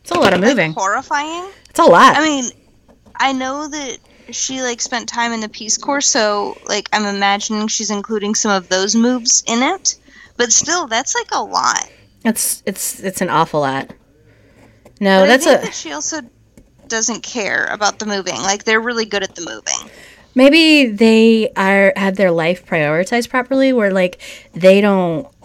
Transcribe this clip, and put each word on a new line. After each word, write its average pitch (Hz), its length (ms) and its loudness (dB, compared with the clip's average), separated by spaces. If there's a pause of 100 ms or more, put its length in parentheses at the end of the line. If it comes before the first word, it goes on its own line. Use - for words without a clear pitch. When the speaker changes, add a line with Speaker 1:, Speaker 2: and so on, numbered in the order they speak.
Speaker 1:
It's - 100 -14
a 349 80 0
lot 226 140 4
of 180 80 2
Speaker 2:
like, 202 80 4
Speaker 1:
moving. 185 240 2
Speaker 2:
horrifying? 285 760 -4 (220)
Speaker 1:
It's - 80 -6
a 339 60 4
lot. 226 320 8
Speaker 2:
I - 60 2
mean, 285 240 -2 (680)
I 269 180 -2
know 269 360 -8
that 277 300 -12 (320)
she, 262 320 -8
like, 240 180 -6
spent 226 280 -8
time 233 240 -4
in 226 80 -6
the 214 80 -8
Peace 220 280 -6
Corps, 285 240 -4
so, 208 560 0 (100)
like, 202 260 -6
I'm 208 120 0
imagining 202 640 -2
she's 208 220 -6
including 208 440 -4
some 214 160 -2
of 190 180 -2
those 196 280 0
moves 247 500 0
in 233 160 -2
it. 359 340 -4 (400)
But 240 160 0
still, 330 340 -2
that's, 233 280 -4
like, 466 180 -6
a 302 100 -4
lot. - 460 -2 (360)
Speaker 1:
It's, - 420 -4
it's, - 340 -8
it's 190 200 -8
an 185 100 -4
awful 156 300 0
lot. 135 300 -6 (1080)
No, 196 220 4
Speaker 2:
But 190 40 6
Speaker 1:
that's 269 200 4
Speaker 2:
I 320 40 4
think 254 120 4
Speaker 1:
a - 40 -8
Speaker 2:
that - 80 -10
she - 180 -12
also 302 280 -8 (680)
doesn't 226 340 -4
care 180 440 -4
about 208 320 -4
the 214 80 -8
moving. 190 300 -6
Like, 196 280 -4
they're 220 160 2
really 226 240 -4
good 202 180 -4
at 190 140 -10
the 175 60 -14
moving. 110 480 -12 (440)
Speaker 1:
Maybe 294 520 6
they 220 720 4
are, 196 400 4
have 196 200 -2
their 190 140 2
life 165 360 -2
prioritized 180 640 -2
properly, 262 440 0
where, 214 200 0
like, 185 280 -2 (340)
they 185 260 6
don't 185 480 0 (160)